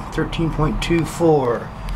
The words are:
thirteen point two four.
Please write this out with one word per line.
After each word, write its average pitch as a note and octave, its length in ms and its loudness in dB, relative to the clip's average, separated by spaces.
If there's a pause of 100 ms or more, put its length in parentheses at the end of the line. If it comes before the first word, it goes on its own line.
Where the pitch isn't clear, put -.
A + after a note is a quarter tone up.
(120)
thirteen D#3 400 -2
point D3 320 0
two E3 220 2
four. C#3 640 2 (260)